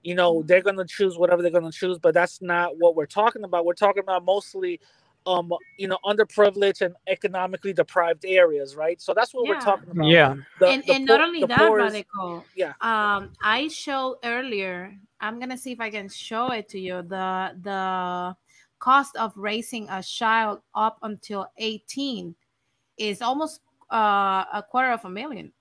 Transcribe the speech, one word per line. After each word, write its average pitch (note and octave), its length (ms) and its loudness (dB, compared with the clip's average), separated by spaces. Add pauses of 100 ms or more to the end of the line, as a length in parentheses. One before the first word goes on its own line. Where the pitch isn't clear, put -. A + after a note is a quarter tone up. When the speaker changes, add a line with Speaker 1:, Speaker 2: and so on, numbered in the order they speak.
Speaker 1:
You F3 140 -8
know, F3 200 4
Speaker 2:
Mm-hmm. D#3 120 -2
Speaker 1:
they're F3+ 140 6
gonna F#3+ 240 -2
choose F#3 320 -2
whatever F3 240 4
they're F3 100 2
gonna E3 220 2
choose, F#3 260 -4
but D#3+ 140 4
that's E3+ 280 2
not F3 360 -2
what E3 180 8
we're D#3 100 2
talking G#3+ 380 0
about. F3 220 -2
We're F3 80 2
talking G3+ 280 2
about F#3 220 -2
mostly, F#3 560 -2 (460)
um, F3 260 -2 (260)
you F#3+ 120 -6
know, F#3 160 -2
underprivileged G3+ 760 4
and F3+ 160 -2 (120)
economically F#3 680 -4
deprived E3+ 520 0
areas, D#3 520 4
right? E3 240 -4
So F3 120 -4
that's A3 200 0
what B4 140 -4
we're F#4+ 80 0
Speaker 2:
Yeah. D4 40 -8
Speaker 1:
talking G3+ 300 -2
about. E3+ 180 -2
Speaker 3:
Yeah. D#3 280 8 (260)
Speaker 1:
The, F#3 60 8
Speaker 2:
And, F3+ 160 2
Speaker 1:
the - 100 2
Speaker 2:
and C4+ 140 0
Speaker 1:
poor, - 100 6
Speaker 2:
not D#4 100 4
only E4+ 140 -4
Speaker 1:
the - 60 0
Speaker 2:
that, A#3+ 100 2
Speaker 1:
poor G#3+ 240 6
is A3 100 0
Speaker 2:
Radical, F#3 540 -10 (100)
Speaker 1:
Yeah. E3 240 -4
Speaker 2:
um, G#3 540 0 (100)
I A#3 240 0
showed C4+ 560 -6
earlier, G3+ 760 -6 (220)
I'm A3 180 -8
gonna B3+ 200 -10
see B3 160 -10
if A#3 80 -12
I A3+ 80 -6
can G#3 180 -10
show A#3 440 -6
it G#3+ 180 -8
to G3 100 -12
you, F3+ 220 -8
the, F#3 600 -6
the F#3 760 -6 (420)
cost C4+ 380 2
of A3 180 -4
raising G#3+ 540 -8
a F#3+ 120 -8
child A3 600 -2 (120)
up A3 300 -2
until G#3 540 -10
eighteen A3 760 -8 (640)
is G#3+ 260 -6
almost, C#4 380 -4 (320)
uh, G3+ 640 2
a G#3 180 -6
quarter B3+ 200 0
of A3+ 120 -4
a F#3+ 60 -12
million. G3 520 -12